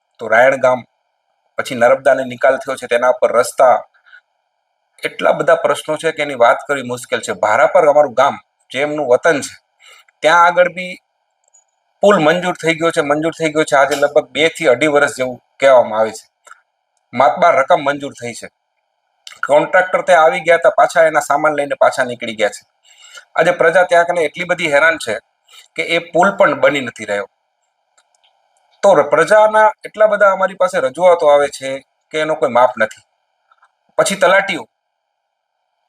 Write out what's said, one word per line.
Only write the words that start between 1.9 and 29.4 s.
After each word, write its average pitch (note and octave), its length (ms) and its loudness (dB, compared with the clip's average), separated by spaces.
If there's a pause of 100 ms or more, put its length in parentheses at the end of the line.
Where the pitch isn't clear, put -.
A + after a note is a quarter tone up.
નિકાલ B2+ 340 -2
થયો C3 180 -10
છે B2 120 -12
તેના A#2+ 240 0
પર A#2 200 -2
રસ્તા, A#2+ 520 2 (1200)
એટલા - 280 -2
બધા D#3 240 0
પ્રશ્નો D3 420 -4
છે D#3+ 140 -4
કે D3+ 100 -6
એની C#3+ 140 -6
વાત B2 220 2 (100)
કરવી C#3 160 -6
મુશ્કેલ B2 380 -8
છે. A2+ 120 -8
ભારાપર C3 540 2
અમારું C#3+ 260 2
ગામ, C3 220 0 (360)
જે B2+ 80 -8
એમનું D3 280 -4
વતન C3+ 340 2
છે, - 140 -14 (640)
ત્યાં E3+ 260 2
આગળ F3 240 2
બી F3+ 240 -12 (1120)
પુલ G3+ 160 6
મંજૂર F3 340 0
થઈ D#3+ 220 -4
ગયો E3 160 -2
છે, E3 100 -2
મંજૂર D3+ 380 -2
થઈ D#3+ 100 -2
ગયો D3+ 140 -2
છે. D3 120 -2
આજે C#3 200 2
લગભગ C#3+ 320 0
બે D#3 220 -2
થી D#3+ 180 -6
અઢી C3 200 2
વર્ષ C#3+ 280 0
જેવું B2+ 220 -8 (220)
કહેવામાં A#2+ 400 4
આવે A2 120 -2
છે. - 140 -16 (880)
માતબાર D3+ 420 2
રકમ D3+ 260 0
મંજૂર C#3 320 -6
થઈ A#2+ 200 -14
છે. G2+ 140 -16 (1000)
કોન્ટ્રાક્ટર F3 540 0
તે F#3 120 0
આવી E3 260 2
ગયા E3+ 160 2
હતા, E3 140 2
પાછા D3 340 2
એના D#3 160 0
સામાન D3+ 340 -2
લઈને C#3+ 220 -6
પાછા - 280 0
નીકળી A#2+ 320 -10
ગયા G#2 140 -2
છે. - 120 -14 (760)
આજે E3+ 160 2
પ્રજા E3+ 320 2
ત્યાં E3+ 220 2
કને F3 160 -4
એટલી - 220 -6
બધી F3 300 -4
હેરાન D#3 240 2
છે A2 220 -8 (560)
કે D#3+ 80 -6
એ E3 160 -4
પુલ F#3+ 380 -2
પણ D3+ 220 0
બની C#3 220 0
નથી A#2 240 -12
રહ્યો. G2+ 240 -6 (1500)
તો G3 100 4
ર-, F#3 160 2
પ્રજાના G#3+ 600 2 (140)